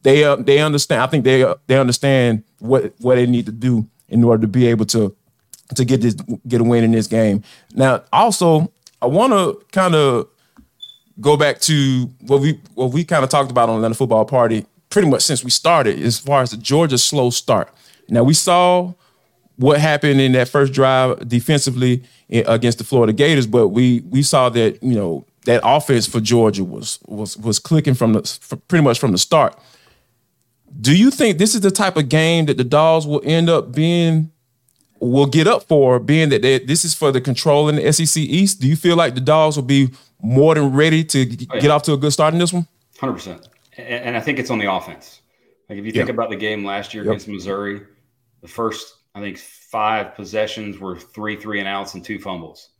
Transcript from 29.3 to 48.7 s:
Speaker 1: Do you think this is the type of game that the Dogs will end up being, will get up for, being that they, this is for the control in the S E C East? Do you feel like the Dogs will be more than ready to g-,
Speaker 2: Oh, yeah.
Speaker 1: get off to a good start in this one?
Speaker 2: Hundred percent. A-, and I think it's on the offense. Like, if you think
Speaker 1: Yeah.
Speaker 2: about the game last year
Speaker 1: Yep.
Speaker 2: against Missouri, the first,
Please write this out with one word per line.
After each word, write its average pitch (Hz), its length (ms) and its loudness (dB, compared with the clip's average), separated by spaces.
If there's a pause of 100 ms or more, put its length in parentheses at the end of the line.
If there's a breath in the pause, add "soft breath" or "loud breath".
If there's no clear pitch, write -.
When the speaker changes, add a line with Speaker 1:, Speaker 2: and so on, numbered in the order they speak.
Speaker 1:
Do 131 160 2
you 226 140 6
think 226 280 0
this 208 160 2
is 226 80 -2
the 196 80 2
type 190 260 -2
of 147 120 -2
game 160 380 2
that 147 100 -2
the 127 80 -2
Dogs 156 420 2
will 147 180 -2
end 165 240 0
up 147 240 0
being, 160 580 0 (680)
will 131 260 2
get 156 200 2
up - 180 0
for, 131 340 2
being 147 320 0
that 113 120 0
they, 131 160 2
this 135 260 -2
is 160 100 -4
for 147 180 0
the 127 80 0
control 147 480 0
in 151 80 0
the 139 100 -2
S 147 140 2
E 165 60 -2
C 156 160 -2
East? 190 380 -2
Do 131 80 0
you 156 80 2
feel 170 200 2
like 156 180 0
the 127 60 -6
Dogs 151 360 2
will 143 80 -6
be 135 260 2 (320 soft breath)
more 135 320 4
than 143 180 0
ready 160 320 2
to 135 220 0
g-, 113 240 -12
Speaker 2:
Oh, - 40 -12
yeah. 110 60 -4
Speaker 1:
get 147 100 4
off 147 140 2
to - 80 -2
a 143 40 0
good 143 160 -2
start 156 220 0
in 170 60 -2
this 175 120 -2
one? 175 140 -4 (320)
Speaker 2:
Hundred 131 160 -6
percent. 90 340 -18 (300)
A-, - 20 -20
and 120 360 -8
I 110 40 -4
think 135 180 -4
it's 131 120 -8
on 117 80 -4
the 101 140 -4
offense. - 500 -12 (460)
Like, 101 100 -14
if 101 60 -14
you 110 80 -10
think - 160 -2
Speaker 1:
Yeah. 123 60 -6
Speaker 2:
about 113 160 -6
the 104 60 -10
game 107 280 -6
last 101 300 -10
year 107 80 -12
Speaker 1:
Yep. 110 80 -6
Speaker 2:
against 107 180 -8
Missouri, 101 540 -10 (600)
the 85 60 -20
first, - 460 -10 (200)